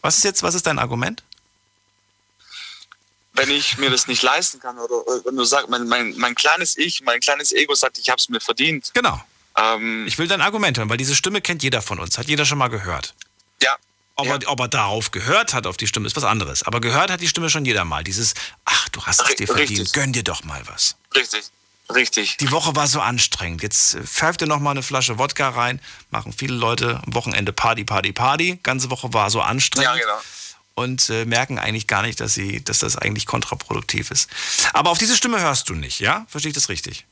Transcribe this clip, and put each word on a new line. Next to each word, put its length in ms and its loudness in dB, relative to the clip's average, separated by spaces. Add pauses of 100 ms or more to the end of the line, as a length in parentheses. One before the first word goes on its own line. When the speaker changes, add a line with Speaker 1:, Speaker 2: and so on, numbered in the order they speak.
Speaker 1:
Was 160 4
ist 60 4
jetzt, 180 2
was 120 2
ist 120 0
dein 120 2
Argument? 440 -2 (2000)
Speaker 2:
Wenn 160 2
ich 280 0
mir 120 2
das 160 2
nicht 160 0
leisten 380 2
kann 180 -10
oder, 160 -2
äh, 300 0
wenn 120 -2
du 80 2
sagst, 240 2
mein, 200 -2
mein, 280 0
mein 180 0
kleines 440 2
Ich, 240 0
mein 180 2
kleines 320 2
Ego 220 4
sagt, 240 2
ich 100 -2
hab's 200 2
mir 120 -4
verdient. 540 -2
Speaker 1:
Genau. 260 2 (360)
Speaker 2:
Ähm, 500 2
Speaker 1:
Ich 120 -4
will 100 0
dein 140 2
Argument 360 2
hören, 100 -2
weil 80 2
diese 200 0
Stimme 240 0
kennt 220 -2
jeder 200 0
von 160 -6
uns, 200 -4
hat 100 -6
jeder 160 2
schon 140 2
mal 100 2
gehört. 460 -6 (480)
Speaker 2:
Ja. 140 2 (400)
Speaker 1:
Ob 100 -2
Speaker 2:
Ja. 100 0
Speaker 1:
er, 140 -4
ob 100 0
er 80 0
darauf 440 0
gehört 420 0
hat, 120 -2
auf 120 -4
die 80 -2
Stimme, 200 -2
ist 100 -4
was 80 -2
anderes. 380 0
Aber 200 -2
gehört 280 2
hat 120 -4
die 60 0
Stimme 200 0
schon 160 0
jeder 220 2
mal. 180 -4
Dieses, 300 -2 (320)
"Ach, 240 0
du 120 -10
hast 200 2
es 80 4
Speaker 2:
Ri-, 60 2
Speaker 1:
dir 100 -2
verdient, 240 2
Speaker 2:
richtig. 240 -2
Speaker 1:
gönn 180 0
dir 100 0
doch 220 -4
mal 220 -10
was." 300 -2 (200)
Speaker 2:
Richtig, 280 0 (480)
richtig. 440 0
Speaker 1:
Die 140 0
Woche 260 0
war 100 2
so 140 2
anstrengend. 640 0
Jetzt, 320 2
äh, 80 -6
pfeift 400 0
dir 40 0
noch 140 0
mal 120 0
eine 100 -4
Flasche 360 0
Wodka 300 0
rein. 320 0 (300)
Machen 240 -6
viele 200 -4
Leute 520 0
am 80 -6
Wochenende 400 -2
Party, 300 0
Party, 280 0
Party. 500 0
Ganze 280 -2
Woche 240 -4
war 160 4
so 100 2
anstrengend. 560 2
Speaker 2:
Ja, 0 -
genau. 240 0 (540)
Speaker 1:
Und, 360 0
äh, 160 0
merken 320 0
eigentlich 280 -2
gar 140 2
nicht, 200 -2
dass 120 0
sie, 320 -4
dass 140 0
das 180 0
eigentlich 300 -2
kontraproduktiv 840 -4
ist. 200 0 (420)
Aber 180 4
auf 60 4
diese 200 4
Stimme 220 2
hörst 300 2
du 60 -4
nicht, 260 -6
ja? 300 2
Verstehe 180 -4
ich 60 -4
das 160 0
richtig? 400 -8